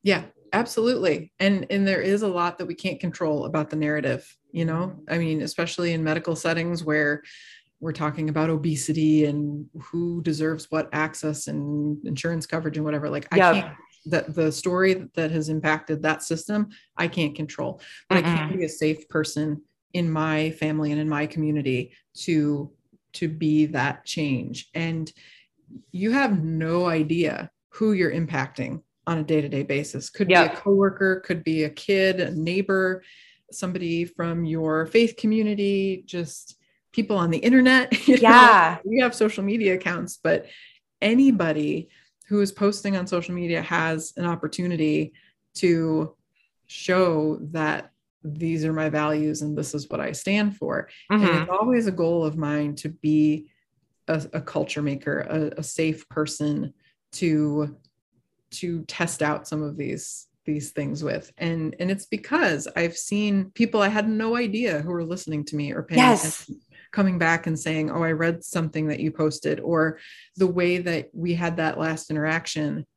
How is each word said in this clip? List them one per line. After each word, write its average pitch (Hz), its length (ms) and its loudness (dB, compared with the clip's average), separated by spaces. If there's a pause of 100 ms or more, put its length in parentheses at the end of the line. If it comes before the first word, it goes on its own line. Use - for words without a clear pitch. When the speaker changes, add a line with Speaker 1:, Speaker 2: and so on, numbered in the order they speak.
Speaker 1:
Yeah, 185 220 2 (280)
absolutely. 190 840 0
And, 196 320 0
and 196 160 2
there 190 160 0
is 202 200 0
a 208 60 -2
lot 175 300 -2
that 175 80 -6
we 170 80 -8
can't - 260 -6
control 160 460 -2
about 151 240 -2
the 156 60 -6
narrative, 151 520 -2 (220)
you 165 140 -2
know, 165 320 -4 (120)
I 170 100 -2
mean, 160 220 0
especially 170 520 -4
in 160 120 -2
medical 160 320 -2
settings 165 480 -2
where 151 380 0 (580)
we're 156 120 -6
talking 156 360 -4
about 156 220 0
obesity 156 760 2
and 147 420 -4 (180)
who 170 380 -4
deserves 156 480 -2
what 156 220 -4
access 151 540 -4
and 147 580 -4
insurance 165 400 -4
coverage 160 320 -4
and 151 80 -2
whatever, 151 240 -4
like, 143 240 -6
I - 40 2
Speaker 2:
Yep. 180 180 8
Speaker 1:
can't, 95 220 -2 (300)
that 156 280 -2
the 156 180 0
story 185 600 0
that 160 160 -2
has 156 180 -2
impacted 156 540 -2
that 156 200 0
system, 208 460 -2 (260)
I 170 140 -2
can't 156 260 -2
control, - 460 -8 (300)
but 190 80 6
I - 20 6
can 160 300 0
Speaker 2:
Mm-mm. 190 80 -4
Speaker 1:
be 175 60 -2
a 156 40 -4
safe 156 400 -4
person 151 540 -2 (320)
in 170 160 0
my 156 400 0
family 156 420 -2
and 151 80 0
in 151 80 -2
my 151 180 0
community 147 680 -2 (240)
to, 147 520 0 (440)
to 175 140 -4
be 156 380 2
that 139 380 -4
change. - 680 -4
And 165 360 -4 (800)
you 196 200 -2
have 226 340 2
no 160 400 0
idea 165 680 0 (200)
who 214 220 2
you're 185 200 2
impacting 160 720 -4 (240)
on 165 120 0
a 151 60 -2
day-to-day 147 380 0
basis. 143 480 -6
Could 190 180 -2
be 185 60 6
a 170 80 10
Speaker 2:
Yep. 165 140 2
Speaker 1:
coworker, 190 640 2
could 165 220 -4
be 160 220 0
a 147 60 -4
kid, 190 500 0
a 165 100 -2
neighbor, 185 720 0 (500)
somebody 175 520 -4
from 170 400 -4
your 160 400 0
faith 226 320 4
community, 202 880 0
just - 520 -10 (360)
people 214 240 0
on 170 140 2
the 160 80 0
internet. 254 520 6
<laughs> - 160 0
You 269 100 10
know, - 40 4
Speaker 2:
Yeah. 220 640 12
Speaker 1:
we 226 160 2
have 240 140 2
social 214 280 0
media 202 320 2
accounts, 180 480 -4
but 165 220 2 (560)
anybody 170 880 2 (400)
who 208 120 2
is 196 120 0
posting 202 440 0
on 185 100 -2
social 175 280 -4
media 170 260 -2
has 160 560 -2
an 175 80 -4
opportunity 160 880 -2 (440)
to 160 600 0 (500)
show 165 720 0 (120)
that 156 400 -4 (320)
these 160 420 -4
are 160 80 0
my 156 160 -2
values 151 540 -2
and 151 160 -4
this 151 160 -6
is 143 160 -8
what 160 100 -6
I 139 120 -6
stand 202 440 -2
for. - 320 -6 (220)
And 208 100 4
Speaker 2:
Mm-hmm. 165 220 4
Speaker 1:
it's 170 80 -4
always 226 360 2
a 190 60 0
goal 170 320 2
of 151 140 -2
mine 147 380 -2
to - 120 -10
be 151 600 0 (580)
a, 156 240 -2
a 156 80 -4
culture 151 400 -4
maker, 143 480 -2
a, 156 320 -4
a - 20 -8
safe 156 460 -4
person 151 640 -4 (400)
to, 151 640 0 (760)
to 170 320 -6
test - 380 -4
out 151 240 -2
some 151 160 -6
of 147 140 -8
these, - 500 -8 (200)
these 147 240 -6
things 147 340 -6
with. - 320 -6
And, 165 420 -4
and 180 120 -2
it's 196 160 -4
because 214 680 -2
I've 170 220 -2
seen 202 540 -2
people 226 320 2
I 196 60 4
had 214 200 0
no 220 260 -2
idea 220 460 -2
who 165 100 -6
were 170 140 -2
listening 156 400 -6
to 151 120 -8
me 147 160 -4
or - 100 -6
paying 170 160 2
Speaker 2:
Yes. 226 460 4
Speaker 1:
attention, - 180 -16 (280)
coming 190 280 0
back 165 300 2
and 160 100 -2
saying, 156 320 -2
"Oh, 165 140 -2
I 165 80 0
read 165 320 -2
something 160 420 -4
that 147 140 -4
you 156 100 -2
posted," 151 480 -2
or 160 400 0 (380)
the 190 100 2
way 180 320 0
that 175 340 -4
we 175 220 -2
had 170 220 -2
that 160 200 -2
last 160 320 -4
interaction 156 800 -4 (100)